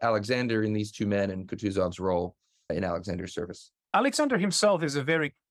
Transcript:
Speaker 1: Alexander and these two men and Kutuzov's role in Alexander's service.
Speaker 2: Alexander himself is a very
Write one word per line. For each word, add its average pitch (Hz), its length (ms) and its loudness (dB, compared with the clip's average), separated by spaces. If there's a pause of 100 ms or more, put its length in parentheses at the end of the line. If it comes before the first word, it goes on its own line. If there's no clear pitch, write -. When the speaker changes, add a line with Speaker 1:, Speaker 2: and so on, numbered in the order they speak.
Speaker 1:
Alexander 113 600 2
and 107 120 2
these 104 180 -2
two 107 140 -2
men 101 240 2
and 92 180 -8
Kutuzov's 95 520 -2
role 90 360 -2 (340)
in 85 140 0
Alexander's 87 500 -6
service. - 360 -10 (240)
Speaker 2:
Alexander 262 440 2
himself 190 440 2
is 143 140 -2
a 143 60 0
very 156 320 0 (160)